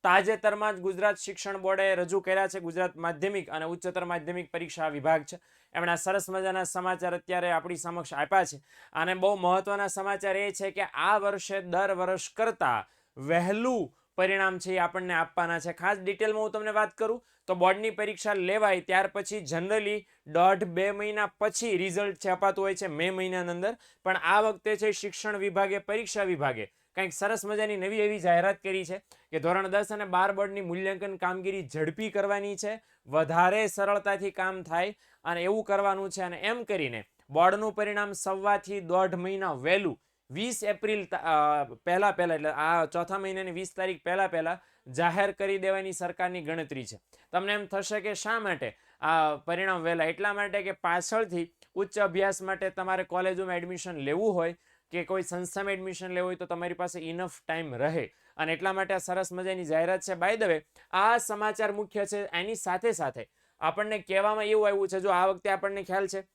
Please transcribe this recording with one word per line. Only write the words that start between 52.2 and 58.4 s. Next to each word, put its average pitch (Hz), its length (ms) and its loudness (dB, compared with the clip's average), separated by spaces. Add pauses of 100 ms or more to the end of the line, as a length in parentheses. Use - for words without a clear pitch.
માટે 190 280 -2
તમારે 185 340 -2
કોલેજોમાં 185 520 -2
એડમિશન 175 400 -8
લેવું 165 380 0
હોય 165 220 0 (340)
કે 170 140 -4
કોઈ 185 180 -2
સંસ્થામાં 180 500 -4
એડમિશન 185 380 -8
લેવું 180 180 -2
હોય 180 80 -4
તો 175 100 -8
તમારી 175 280 -6
પાસે 175 260 -6
ઇનફ 170 300 -6 (180)
ટાઇમ 160 260 -4
રહે 143 400 -2 (220)
અને 160 160 -2